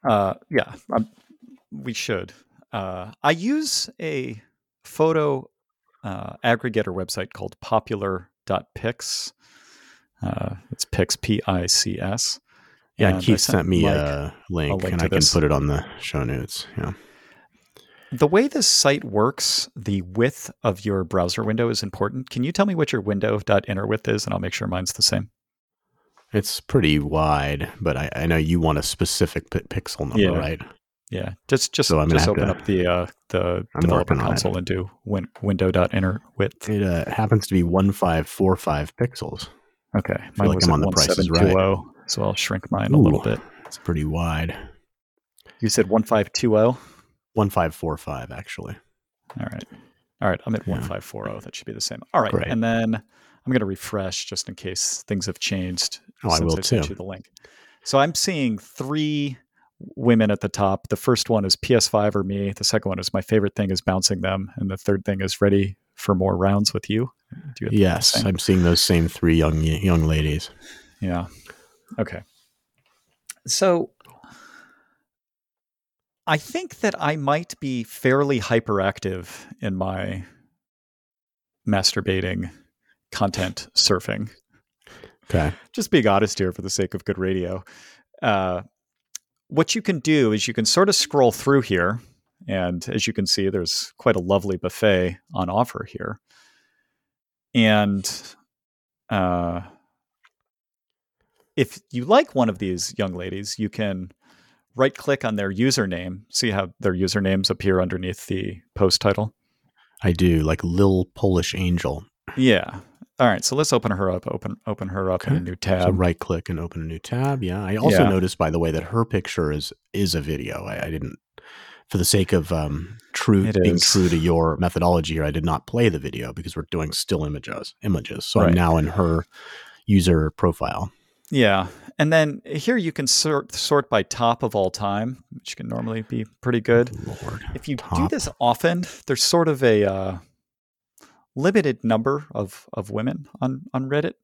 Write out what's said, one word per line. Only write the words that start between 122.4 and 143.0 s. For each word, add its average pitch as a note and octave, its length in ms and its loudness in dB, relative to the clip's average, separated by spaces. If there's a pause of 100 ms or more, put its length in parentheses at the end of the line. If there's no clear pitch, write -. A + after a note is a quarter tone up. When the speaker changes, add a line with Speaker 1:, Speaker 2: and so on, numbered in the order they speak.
Speaker 2:
um, D#2+ 460 -4 (160)
true, G2+ 320 4
Speaker 1:
It G2+ 160 2
Speaker 2:
being F2 140 6
Speaker 1:
is. E2+ 80 2
Speaker 2:
true F#2 260 4
to E2+ 80 2
your D#2+ 400 2
methodology E2+ 560 2
here, D#2+ 100 -2
I D2 60 0
did D#2 160 -2
not D#2 220 -2
play A#2+ 220 2
the D#2+ 100 -2
video B1 340 -8
because - 220 -10
we're D#2 160 -8
doing D#2+ 220 -4
still - 320 -2
images, - 580 -10
images. G2+ 420 -2
So - 140 0
I'm F2+ 80 6
Speaker 1:
Right. E2+ 80 4
Speaker 2:
now E2 220 4
in D#2 100 2
her E2+ 400 0 (580)
user F2 460 4
profile. - 600 -2 (380)
Speaker 1:
Yeah. G2 380 4 (300)
And D#3 140 2
then D#3 340 2
here D#3 320 -2
you E3 140 -2
can C#3+ 160 -4
sort, C#3+ 460 0
sort - 360 0
by A2 140 2
top A#2+ 400 0
of A2+ 120 -2
all F#2+ 160 2
time, G#2+ 600 -6
which - 240 -16
can A#2 120 -12
normally A2+ 360 -6
be A2+ 220 -6 (160)
pretty A#2+ 200 0
good. A#2+ 300 2 (320)
Speaker 2:
Lord, - 200 -10 (120)
Speaker 1:
If - 120 -12
you C#3+ 80 -4
do - 80 -10
Speaker 2:
top. - 280 -2
Speaker 1:
this C4+ 160 -4 (120)
often, E3+ 460 0 (220)
there's C3 160 0
sort E3+ 240 2
of C#3 160 0
a, G#2+ 220 6
uh, F#2+ 320 -2 (1200)
limited D3+ 480 2
number A#2+ 420 0 (100)
of, - 380 -8
of G#2 180 -8
women C3+ 360 -4 (140)